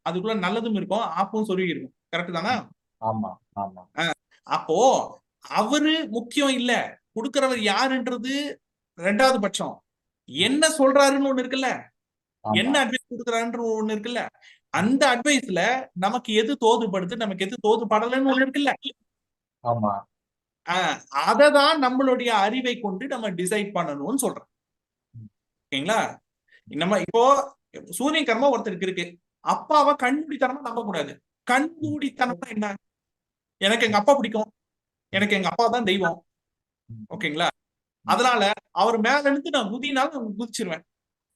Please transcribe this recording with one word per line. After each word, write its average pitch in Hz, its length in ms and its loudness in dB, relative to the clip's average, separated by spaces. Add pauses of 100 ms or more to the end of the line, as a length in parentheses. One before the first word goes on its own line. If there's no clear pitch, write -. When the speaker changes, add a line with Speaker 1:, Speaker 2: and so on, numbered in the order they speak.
Speaker 1:
அதுக்குள்ள 185 360 -4
நல்லதும் 214 400 -2
இருக்கும், 196 260 -2 (100)
ஆப்பும் 208 340 -2
சொருகி 185 240 -2
இருக்கும். 131 220 -10 (140)
கரெக்ட் 175 280 -6
தானா? 208 180 -2 (480)
Speaker 2:
ஆமா, 110 280 -4 (260)
ஆமா. 95 260 -10 (160)
Speaker 1:
ஆ, 165 60 -2 (420)
அப்போ 156 320 -2 (760)
அவரு 294 400 2 (140)
முக்கியம் 247 480 -2
இல்ல, 240 160 0 (400)
கொடுக்கிறவர் 262 500 -2
யாருன்றது 247 720 -2 (640)
ரெண்டாவது 214 420 4
பட்சம். 190 360 -4 (520)
என்ன 254 440 2
சொல்றாருன்னு 277 580 4
ஒண்ணு 254 140 0
இருக்குல்ல, 247 260 -2 (720)
Speaker 2:
ஆமா. 107 140 0
Speaker 1:
என்ன 254 220 0
அட்வைஸ் 254 300 -4
கொடுக்குறாருன்ற 233 520 -4 (100)
ஒண்ணு 220 240 -2
இருக்குல்ல, 220 260 -6 (520)
அந்த 226 340 2
அட்வைஸ்ல 240 540 0 (360)
நமக்கு 226 360 -2
எது 220 240 2
தோதுபடுது, 220 580 0
நமக்கு 190 300 -4
எது 240 160 -8
தோதுபடலைன்னு 233 720 2
ஒண்ணு 262 140 4
இருக்குல்ல. 277 280 -2 (920)
Speaker 2:
ஆமா. 110 300 0 (720)
Speaker 1:
ஆ, 170 100 -2 (460)
அததான் 285 580 6
நம்மளுடைய 254 580 0
அறிவை 240 380 0
கொண்டு 190 300 -6
நம்ம 233 260 -6
டிசைட் 190 400 -2
பண்ணணும்னு 165 500 -4
சொல்றோம். - 260 -6 (640)
Speaker 2:
ம். 113 140 -20 (300)
Speaker 1:
ஓகேங்களா? 175 420 -2 (680)
நம்ம 170 320 0
இப்போ 233 220 2 (680)
சூரிய 294 340 -2
கர்மா 226 260 2
ஒருத்தருக்கு 202 380 -4
இருக்கு, 175 180 -6 (380)
அப்பாவை 277 520 2
கண்மூடித்தனமா 277 680 -2
நம்ப 233 220 -8
கூடாது. 160 280 -6 (340)
கண்மூடித்தனம்னா 269 1040 -2
என்ன? 208 260 -6 (840)
எனக்கு 220 280 2
எங்க 214 120 4
அப்பா 285 140 6
பிடிக்கும், 214 360 -2 (640)
எனக்கு 202 260 2
எங்க 180 120 0
அப்பா 233 180 2
தான் 226 220 0
தெய்வம். 185 280 0 (720)
Speaker 2:
ம். 110 180 -16
Speaker 1:
ஓகேங்களா? 151 400 -2
Speaker 2:
ம். - 580 -14
Speaker 1:
அதனால 214 460 2 (200)
அவர் 220 280 2
மேல 277 240 2
இருந்து 277 320 0
நான் 214 160 -2
குதினாலும் 277 440 -2
நான் 214 220 -8
குதிச்சிருவேன். 208 480 -8 (500)